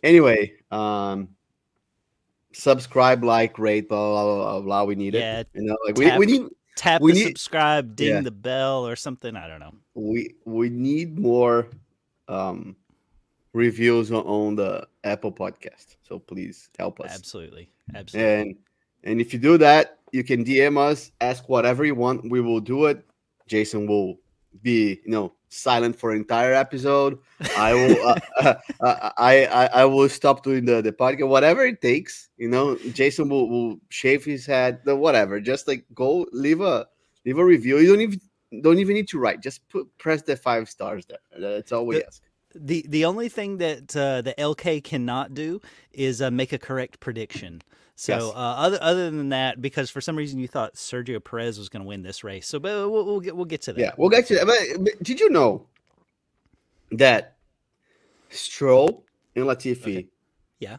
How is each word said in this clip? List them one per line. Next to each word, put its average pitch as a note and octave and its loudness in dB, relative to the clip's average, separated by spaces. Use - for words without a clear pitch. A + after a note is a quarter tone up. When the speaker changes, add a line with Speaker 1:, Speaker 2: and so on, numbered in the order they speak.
Speaker 1:
Anyway, C3+ 6
um, G2+ -4
subscribe, B2+ 2
like, A#2 2
rate, G#2+ 0
blah, G#2+ -2
blah, G#2 0
blah, G#2 -2
blah, G2 -6
blah. G2+ -2
We G2+ -4
need G2 -6
Speaker 2:
Yeah, A2+ -4
Speaker 1:
it. - -14
You G#2 -10
know, G#2+ -4
like, G#2+ -2
we, C3+ 4
Speaker 2:
tap, C3 4
Speaker 1:
we G#3 6
need, B3 0
Speaker 2:
tap E3 2
Speaker 1:
we D#3+ 8
Speaker 2:
the F3+ 6
Speaker 1:
need, G#3+ 0
Speaker 2:
subscribe, D3 -2
ding D3 -2
Speaker 1:
yeah. G#2+ 0
Speaker 2:
the B2+ -6
bell B2+ -4
or A#2 -8
something. A#2+ -12
I E2 -16
don't D#2+ -18
know. D2+ -20
Speaker 1:
We, A2 -6
we A#2 -2
need D3+ -4
more, A#2+ 2
um, F#2+ -8
reviews A#2 2
on, A2 -2
on G#2 -2
the F#2+ -4
Apple G#2 -6
Podcast. - -14
So F#2+ -16
please F#2 -16
help F#2 -10
us. E2 -14
Speaker 2:
Absolutely. F2+ -20
Absolutely. G#2+ 0
Speaker 1:
And, G#2 -2
and A2 -2
if A#2 -4
you B2 -6
do D#3 6
that, D3+ 6
you B2+ -2
can B2+ 0
D C3+ 2
M C#3+ 4
us, C#3+ 0
ask B2+ -4
whatever B2 2
you D3+ -2
want. B2 -2
We B2 0
will A#2 -2
do C3 0
it. D3 0
Jason G#2+ -4
will G2+ -2
be, A2 0
you A2 -8
know, G#2 -4
silent A#2+ -2
for A2+ -4
an G#2+ -2
entire A#2 0
episode. C#3 0
I A2 4
will, B2+ 4
uh, A#3+ 4
Speaker 2:
<laughs> B2+ -2
Speaker 1:
uh, C#3+ 6
uh, A#2+ 0
I, C3 8
I, B2 4
I C3 8
will C3+ 4
stop C3+ 0
doing C3 0
the, A#2+ 2
the G#2+ -2
podcast, C3+ 0
whatever D3+ 4
it B3+ -4
takes. C3+ -2
You A#2 -8
know, C3 0
Jason C#3 0
will, C3+ 0
will A#2+ -4
shave C#3 0
his C#3 -8
head, B2+ -2
the C#3 2
whatever. A2 2
Just, B2+ -4
like, C#3+ -4
go D3+ -2
leave D3 0
a, D#3 -2
leave B2+ -4
a F3+ 4
review. C#3 4
You E3+ 8
don't G#3 8
even, G3+ -4
don't E3 6
even G3 0
need G#3 -2
to D#3 -6
write. G#2+ -2
Just - -14
put, E3 -8
press D#3+ -2
the C#3 -4
five A#2 -2
stars G2 -10
there. - -20
That's G#2 -8
all A#2 -4
we C3 -2
Speaker 2:
The, D#3+ -4
Speaker 1:
ask. - -20
Speaker 2:
the, D#3 -6
the D#3 -2
only G#3 -2
thing G3+ -8
that, D#3 -6
uh, C#3 -2
the B2 -10
L D3 -4
K D#3+ -4
cannot C3 -8
do D#3 -10
is, C3 -4
uh, C3 -2
make B2+ -4
a C#3 -8
correct C3 -10
prediction. G#2 -14
So, - -4
Speaker 1:
Yes. A#2 -2
Speaker 2:
uh, A2 -8
other, C3 -2
other F3 0
than D3 -6
that, C3 -4
because C3 -6
for C3 -12
some D#3+ -8
reason C#3+ -8
you B2+ -8
thought A#2+ -8
Sergio B2 -10
Perez A#2 -8
was G2+ -18
gonna G2 -16
win G2 -14
this F#2+ -14
race. G2 -14
So, D3 -8
but G3+ -6
we'll, A3 -2
we'll G3+ -4
get, F3+ -10
we'll F3+ -8
get D#3 -10
to B2 -10
that. A#2+ -4
Speaker 1:
Yeah, A2 -2
we'll F#3 2
get A#3+ 4
to G#3+ 2
that. F3 2
But, F#3 0
but G#3 -2
did B3+ -8
you G#4 4
know B2+ 2
that A#2 4
Stroll C#3 2
and B2+ -2
Latifi B2+ -2
Speaker 2:
Okay. F#2+ -8
Yeah. G#2+ -16